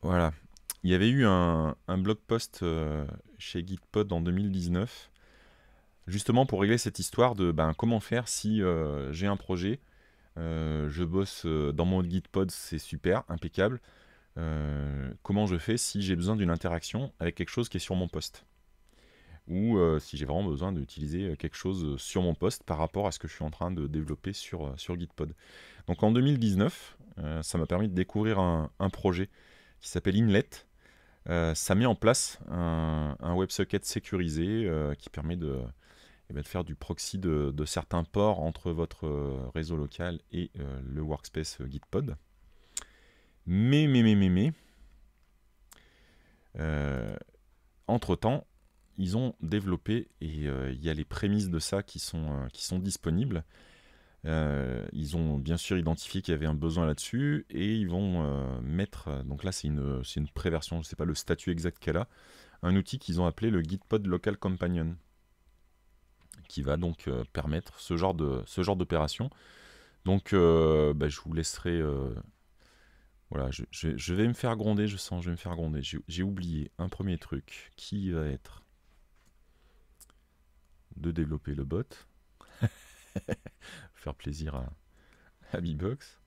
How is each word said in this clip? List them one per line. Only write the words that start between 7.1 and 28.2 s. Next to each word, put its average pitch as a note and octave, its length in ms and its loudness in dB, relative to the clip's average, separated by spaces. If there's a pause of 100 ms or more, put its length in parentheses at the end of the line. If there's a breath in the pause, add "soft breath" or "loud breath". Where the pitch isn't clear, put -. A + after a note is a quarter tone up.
de, F2+ 160 4
ben, D#2+ 200 2
comment A2+ 280 2
faire A#2 260 -2
si, G#2+ 360 0
euh, D2+ 500 0
j'ai F2 160 -2
un G2+ 80 2
projet, F#2+ 420 -2 (600 soft breath)
euh, D#2+ 500 -2
je D#2 160 -2
bosse, F#2 420 -2
euh, D#2 240 2
dans D2+ 140 0
mon F#2 180 4
Gitpod, F#2 480 0
c'est - 300 -8
super, - 480 0
impeccable. F#2 520 0 (580 soft breath)
Euh, D2 760 -2 (100)
comment G#2 240 2
je F2+ 100 2
fais G#2+ 200 0
si - 260 -2
j'ai F#2+ 140 2
besoin F2+ 180 0
d'une G2+ 160 2
interaction E2+ 680 -2
avec E2+ 160 -2
quelque F2 140 -4
chose A#2+ 180 -2
qui - 80 -6
est F2+ 40 -2
sur - 140 -4
mon F2+ 140 0
poste ? - 360 -10 (1000 soft breath)
Ou, G2+ 320 2
euh, D#2+ 220 6
si - 160 -12
j'ai C#2+ 80 -4
vraiment D2 180 0
besoin F2 300 -2
d'utiliser, D2+ 580 -4
euh, D2+ 60 -4
quelque - 200 -6
chose F2 440 -2
sur - 220 -2
mon F2 120 2
poste - 300 -2
par D#2+ 140 -4
rapport F#2+ 280 0
à F2 60 0
ce - 80 -10
que - 80 -8
je - 60 -12
suis - 100 -8
en D#2 60 -2
train E2+ 200 -4
de D#2+ 160 -2
développer D2+ 460 -4
sur, D#2+ 340 -8
euh, C#2 100 -6
sur F2 220 -6
Gitpod. D#2 340 -6 (540 loud breath)
Donc F2+ 160 0
en A2 80 6
deux A#2+ 120 6
mille C#3 180 4
dix-neuf, G#2+ 560 2 (220)
euh, D2+ 240 -4
ça - 140 -4
m'a D#2+ 100 2
permis G2 220 0
de F#2 60 -4
découvrir G#2 460 2